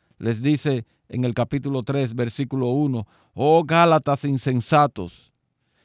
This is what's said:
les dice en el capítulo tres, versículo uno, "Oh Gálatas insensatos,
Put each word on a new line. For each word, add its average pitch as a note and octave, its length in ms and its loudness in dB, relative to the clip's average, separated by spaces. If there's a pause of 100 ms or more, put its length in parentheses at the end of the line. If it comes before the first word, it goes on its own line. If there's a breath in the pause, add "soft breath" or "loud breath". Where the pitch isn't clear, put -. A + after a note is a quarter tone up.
(180)
les A2+ 240 -2
dice C3+ 440 0 (240)
en B2+ 160 -4
el A#2+ 80 -2
capítulo C3 500 -4
tres, C3 320 -2
versículo B2 540 -4
uno, C3 380 -2 (260 soft breath)
"Oh D#3 300 4
Gálatas D#3 640 2
insensatos, C3 1040 -2 (540)